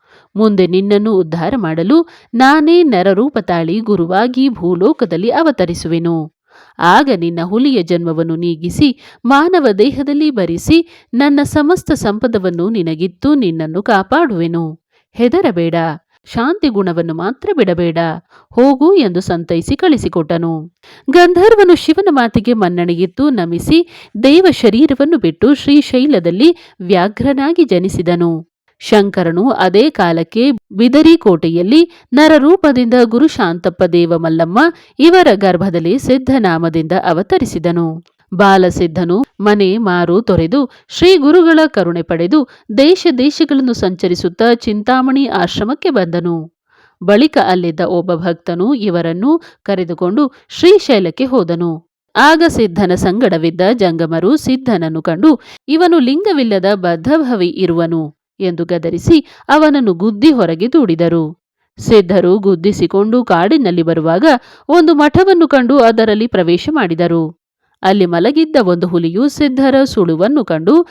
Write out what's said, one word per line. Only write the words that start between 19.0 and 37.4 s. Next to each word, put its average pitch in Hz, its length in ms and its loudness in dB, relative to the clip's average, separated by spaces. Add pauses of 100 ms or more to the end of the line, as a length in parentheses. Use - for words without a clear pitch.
ಸಂತೈಸಿ 170 560 -4
ಕಳಿಸಿಕೊಟ್ಟನು. 170 920 -2 (440)
ಗಂಧರ್ವನು 359 640 4
ಶಿವನ 381 360 0
ಮಾತಿಗೆ 240 420 0
ಮನ್ನಣೆಯಿತ್ತು 180 760 -2
ನಮಿಸಿ 208 800 -2 (140)
ದೇವ 311 280 4
ಶರೀರವನ್ನು 277 680 2
ಬಿಟ್ಟು 202 360 0
ಶ್ರೀಶೈಲದಲ್ಲಿ 262 1000 0 (240)
ವ್ಯಾಘ್ರನಾಗಿ 247 840 0
ಜನಿಸಿದನು. 175 840 -2 (320)
ಶಂಕರನು 196 720 0
ಅದೇ 202 400 2
ಕಾಲಕ್ಕೆ 190 640 -2
ಬಿದರಿ 262 640 2
ಕೋಟೆಯಲ್ಲಿ 185 720 0 (220)
ನರರೂಪದಿಂದ 285 800 4 (100)
ಗುರು 240 220 2
ಶಾಂತಪ್ಪ 180 560 -2
ದೇವ 170 360 0
ಮಲ್ಲಮ್ಮ 165 400 -2 (400)
ಇವರ 339 360 6
ಗರ್ಭದಲ್ಲಿ 180 640 0
ಸಿದ್ಧನಾಮದಿಂದ 175 920 -2
ಅವತರಿಸಿದನು. 170 1120 -2 (320)